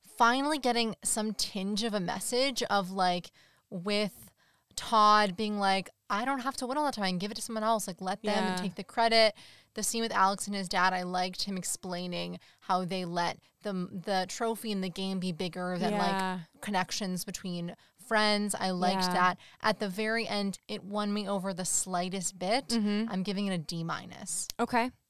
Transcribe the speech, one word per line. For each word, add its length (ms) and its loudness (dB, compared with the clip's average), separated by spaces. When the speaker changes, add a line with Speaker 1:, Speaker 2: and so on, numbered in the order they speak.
Speaker 1:
finally 400 4
getting 460 0
some 320 0
tinge 480 -2
of 100 -2
a 60 0
message 640 -2
of, 280 0
like, 400 0
with 640 -4
Todd 640 6
being 220 -2
like, 300 2
"I 160 0
don't 140 0
have 180 -4
to 100 -4
win 100 -2
all 100 2
the 40 0
time. 280 0
Give 120 -4
it 40 -10
to 60 -10
someone 220 -4
else. 240 2
Like, 140 -10
let 220 -4
them 200 2
Speaker 2:
Yeah. 120 0
Speaker 1:
take 200 -2
the 80 -8
credit." 520 4
The 80 -4
scene 180 0
with 120 -2
Alex 340 4
and 80 -4
his 120 -2
dad, 260 4
I 100 -2
liked 400 -2
him 120 -4
explaining 840 -6
how 220 2
they 220 -2
let 320 -2
the, 120 -4
the 360 -2
trophy 440 -4
in 100 -2
the 80 -2
game 300 -4
be 120 -2
bigger 460 -4
than, 200 0
like, 160 2
Speaker 2:
Yeah. 260 -2
Speaker 1:
connections 640 -2
between 500 -8
friends. 500 2
I 140 0
liked 320 2
Speaker 2:
Yeah. 100 2
Speaker 1:
that. 240 4
At 180 2
the 100 -2
very 380 -2
end, 300 -2
it 160 -8
won 300 -2
me 140 -2
over 260 -2
the 120 -4
slightest 720 -2
bit. 300 0
Speaker 2:
Mm-hmm. 420 0
Speaker 1:
I'm 100 -2
giving 260 -2
it 60 0
a 60 0
D 240 -6
minus. 640 -6
Speaker 2:
Okay. 320 2